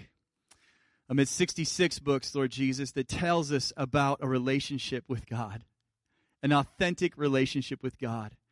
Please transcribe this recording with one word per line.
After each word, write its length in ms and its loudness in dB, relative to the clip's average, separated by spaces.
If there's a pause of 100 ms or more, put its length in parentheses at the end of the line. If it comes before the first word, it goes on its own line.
(1080)
amid 200 4
sixty-six 720 0
books, 360 -2
Lord 160 0
Jesus, 400 -2
that 160 -4
tells 440 0
us 260 0
about 440 2
a 60 -2
relationship 800 -2
with 180 -4
God, 380 -6 (800)
an 80 4
authentic 680 2
relationship 640 2
with 160 -6
God. 380 -6 (160)